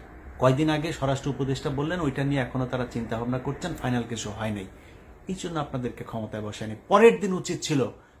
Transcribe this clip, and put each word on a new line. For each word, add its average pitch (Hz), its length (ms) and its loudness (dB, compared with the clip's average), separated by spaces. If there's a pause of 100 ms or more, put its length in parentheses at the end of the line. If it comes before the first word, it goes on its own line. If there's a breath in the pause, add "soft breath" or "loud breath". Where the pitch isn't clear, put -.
(400)
কয়দিন 135 300 6
আগে 151 240 0
স্বরাষ্ট্র 135 360 0
উপদেষ্টা 135 400 -2
বললেন 147 300 -2
ওইটা 139 240 0
নিয়ে 139 180 2
এখনো 127 240 0
তারা 123 260 -2
চিন্তা 117 260 -4
ভাবনা 120 220 -2
করছেন, 143 340 -6
ফাইনাল 123 360 0
কিছু 110 200 -6
হয় 110 220 -4
নাই। 98 140 -4 (640 loud breath)
এই 185 80 -4
জন্য 170 240 -4
আপনাদেরকে 123 440 -4
ক্ষমতায় 110 400 -6
বসায়নি। 110 320 -6 (120)
পরের 202 320 10
দিন 185 140 0
উচিত 170 280 -4
ছিল 135 260 2 (340 loud breath)